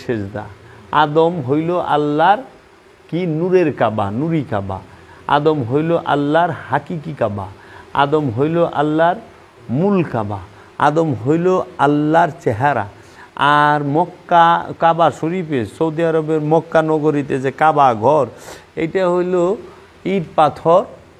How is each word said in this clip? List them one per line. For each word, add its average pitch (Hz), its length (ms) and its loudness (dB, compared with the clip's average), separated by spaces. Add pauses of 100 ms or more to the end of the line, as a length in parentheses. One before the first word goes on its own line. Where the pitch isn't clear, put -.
সেজদা। 107 440 -6 (480)
আদম 156 500 2
হইল 151 280 -2 (180)
আল্লাহর 151 520 2 (680)
কি? 160 180 -4
নূরের 165 460 0
কাবা, 110 380 -2
নুরি 151 400 -2
কাবা। 98 280 -6 (480)
আদম 147 360 2
হইল 147 280 -2 (160)
আল্লাহর 147 540 0
হাকিকি 98 540 -6
কাবা। 101 320 -4 (480)
আদম 143 360 0
হইল 143 260 -2 (180)
আল্লাহর 160 440 0 (520)
মূল 185 340 0
কাবা। 104 360 -6 (380)
আদম 151 360 0
হইল 151 320 0 (320)
আল্লাহর 151 600 2
চেহারা। 123 460 -2 (500)
আর 147 480 4
মক্কা, 170 600 2 (320)
কাবা 165 320 2
শরীফে, 160 560 -4
সৌদি 160 380 -4
আরবের 160 360 0
মক্কা 160 420 2
নগরীতে 147 580 0
যে 135 120 -2
কাবা 147 420 4
ঘর, 127 320 2 (500)
এটা 165 340 -2
হইল 180 240 0 (680)
ইট 185 200 -2 (100)
পাথর 165 480 2 (380)